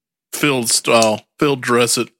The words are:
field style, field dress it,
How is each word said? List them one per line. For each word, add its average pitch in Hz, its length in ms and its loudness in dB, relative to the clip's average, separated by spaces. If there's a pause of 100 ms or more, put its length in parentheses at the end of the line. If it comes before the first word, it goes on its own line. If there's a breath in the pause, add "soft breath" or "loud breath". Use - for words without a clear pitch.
(340)
field 131 340 -2
style, 110 540 2 (160)
field 143 240 0
dress 120 340 0
it, 120 240 -4